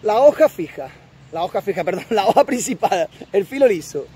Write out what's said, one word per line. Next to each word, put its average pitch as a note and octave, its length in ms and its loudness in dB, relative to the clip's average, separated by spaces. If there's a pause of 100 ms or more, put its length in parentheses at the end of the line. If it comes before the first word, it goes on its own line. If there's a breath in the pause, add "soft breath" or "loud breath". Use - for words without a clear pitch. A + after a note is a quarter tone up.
La G#3+ 180 2
hoja C#4+ 260 6
fija, D3 420 -8 (440)
la E3 100 -4
hoja - 180 -4
fija, F3+ 220 -6
<laughs> - 20 -4
perdón, F3+ 260 -4
la G3 160 0
hoja C#4 180 4
principal, G#3+ 640 -2 (240 loud breath)
el G3 120 0
filo C4+ 220 0
liso. D3+ 380 -4 (100)